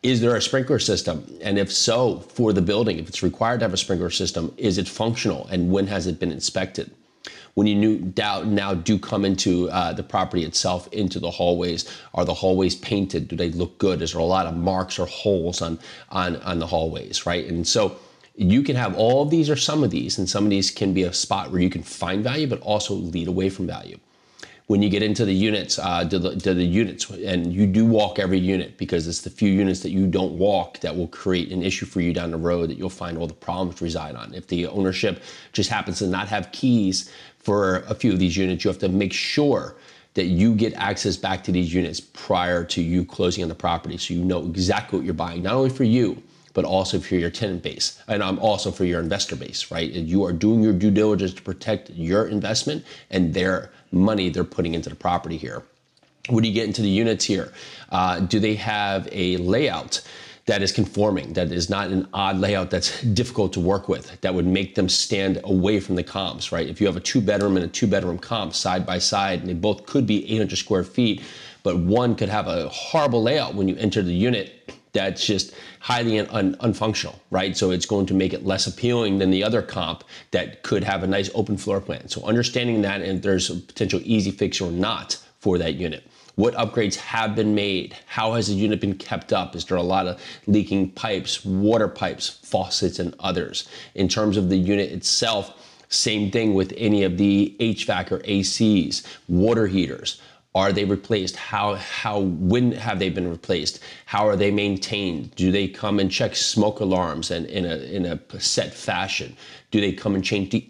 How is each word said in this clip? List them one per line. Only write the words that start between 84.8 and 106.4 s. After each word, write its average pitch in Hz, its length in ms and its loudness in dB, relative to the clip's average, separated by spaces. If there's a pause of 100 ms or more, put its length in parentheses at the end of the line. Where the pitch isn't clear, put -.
for 92 200 2
that 82 160 -2
unit. 80 280 -6 (360)
What 117 140 4
upgrades 107 420 0
have 110 400 -4
been 107 180 2
made? 101 520 -2
How 113 260 -2
has 113 160 0
the 104 60 0
unit 104 260 2
been 98 160 0
kept - 380 -6
up? 90 240 -2
Is 82 80 -8
there 92 120 0
a 87 60 0
lot 92 240 2
of 90 140 -6 (260)
leaking 98 440 2
pipes, - 520 -4
water 101 460 4
pipes, - 400 -4
faucets, - 680 -4
and 87 220 -4
others? 90 480 -4 (260)
In 98 140 0
terms 107 300 2
of 95 100 2
the 95 80 4
unit 98 340 2
itself, - 640 -2 (360)
same 104 420 0
thing 113 220 2
with 95 240 2
any 104 260 4
of 90 140 2
the 101 420 4
H 113 240 0
vac 90 260 -2
or 92 140 -2
A 98 200 0
Cs, 98 600 2 (240)
water 107 400 4
heaters. 90 540 -2 (340)
Are 98 160 4
they 101 140 2
replaced? 98 500 0
How, 104 400 -2
how, 104 460 -4
when 95 500 2
have 107 280 -4
they 95 100 2
been 87 200 -2
replaced? 85 520 -4 (240)
How 104 200 0
are 104 100 4
they 101 140 4
maintained? 98 840 -2
Do 92 160 2
they 98 160 2
come 101 320 -2
and 95 100 2
check - 260 -2
smoke - 440 0